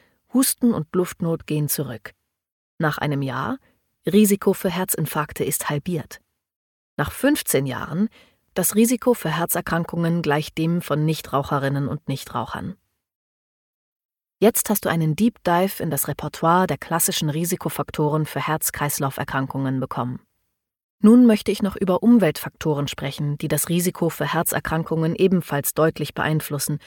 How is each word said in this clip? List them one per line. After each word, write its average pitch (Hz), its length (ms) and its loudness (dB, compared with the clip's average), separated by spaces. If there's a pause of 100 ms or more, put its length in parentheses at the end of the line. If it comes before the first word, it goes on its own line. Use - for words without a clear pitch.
(340)
Husten 247 400 2
und - 220 -6
Luftnot 170 520 -2
gehen 151 220 -2
zurück. 127 440 -8 (640)
Nach 151 220 -2
einem 143 240 -2
Jahr, 135 340 -4 (480)
Risiko 202 480 4
für - 160 -4
Herzinfarkte 165 720 -4
ist - 260 -4
halbiert. 147 500 -6 (800)
Nach 143 140 -4
fünfzehn 247 540 0
Jahren, 147 440 -2 (440)
das 180 220 -2
Risiko 233 380 4
für 156 220 -4
Herzerkrankungen 170 840 -2
gleicht 151 360 -2
dem 170 240 0
von 151 220 -2
Nichtraucherinnen 139 840 -2
und - 200 -8
Nichtrauchern. - 680 -8 (1600)
Jetzt - 300 4
hast 208 160 -2
du - 40 0
einen 156 260 2
Deep 226 280 0
Dive 185 380 0
in 165 80 -2
das 143 200 -4
Repertoire 170 580 0
der 151 100 -2
klassischen 165 520 -2
Risikofaktoren 156 960 -2
für 139 200 -4
Herz-Kreislauf-Erkrankungen 135 1300 -4
bekommen. 127 420 -6 (800)
Nun 240 240 10
möchte 214 260 4
ich 208 120 -2
noch 190 120 0
über 180 280 0
Umweltfaktoren 156 840 2
sprechen, 147 500 -4
die 156 100 -6
das 151 220 -2
Risiko 175 400 0
für 143 220 -4
Herzerkrankungen 160 840 -2
ebenfalls 175 580 2
deutlich 156 400 0
beeinflussen 147 720 -2